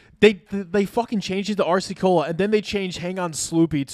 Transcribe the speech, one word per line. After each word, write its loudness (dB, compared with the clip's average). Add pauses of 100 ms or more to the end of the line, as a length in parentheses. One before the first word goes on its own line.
(200)
they, 8
they, -8
they 0
fucking -2
changed -4
it -4
to 2
R 2
C -8
Cola, 2
and -6
then 0
they 4
changed -4
Hang -6
On -4
Sloopy 0